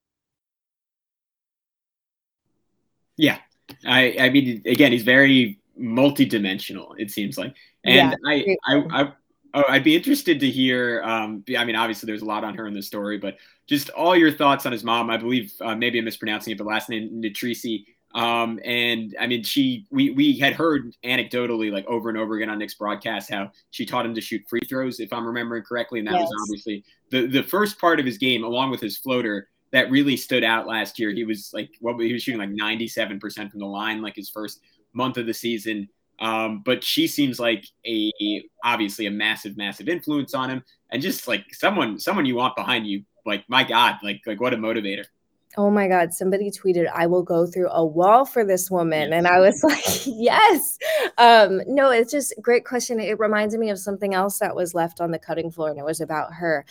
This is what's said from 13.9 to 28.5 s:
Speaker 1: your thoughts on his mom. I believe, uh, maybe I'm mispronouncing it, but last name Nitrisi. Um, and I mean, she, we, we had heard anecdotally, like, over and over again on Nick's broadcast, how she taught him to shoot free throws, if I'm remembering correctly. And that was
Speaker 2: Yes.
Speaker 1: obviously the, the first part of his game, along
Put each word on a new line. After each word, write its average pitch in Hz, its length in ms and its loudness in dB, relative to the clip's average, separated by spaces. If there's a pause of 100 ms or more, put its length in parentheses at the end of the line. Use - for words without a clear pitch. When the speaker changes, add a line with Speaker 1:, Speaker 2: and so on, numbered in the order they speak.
Speaker 1:
your 160 160 6
thoughts 139 340 2
on 131 60 -4
his 113 140 -6
mom. 117 240 0
I 113 80 0
believe, 117 420 -2
uh, 110 160 -4
maybe 120 240 -2
I'm 113 60 -2
mispronouncing 107 460 -6
it, 101 60 -8
but 104 100 -8
last 110 220 -4
name 113 320 -8
Nitrisi. 113 640 -6 (300)
Um, 117 480 -2
and 120 560 -2
I 120 60 -4
mean, 120 160 -2
she, 127 480 -2
we, 139 220 2
we 139 260 2
had 139 160 2
heard 143 500 -2
anecdotally, 120 680 -2
like, 98 160 -6
over 113 220 -4
and 110 80 -4
over 110 180 -4
again 107 140 -4
on 107 100 -6
Nick's 104 160 -10
broadcast, 104 560 -6
how 101 200 -6 (200)
she - 160 -8
taught 123 180 -4
him 117 80 -6
to 110 80 -6
shoot 107 260 -8
free 117 220 -4
throws, 131 300 -6
if 113 120 -10
I'm 117 140 -8
remembering 117 380 -6
correctly. 120 340 -6
And 107 100 -6
that 107 60 -2
was 110 160 0
Speaker 2:
Yes. 104 140 -6
Speaker 1:
obviously 104 400 -10 (260)
the, 127 160 0
the 131 160 2
first 202 380 -2
part 165 200 4
of 135 60 0
his 120 140 -4
game, 123 240 0
along 123 260 -2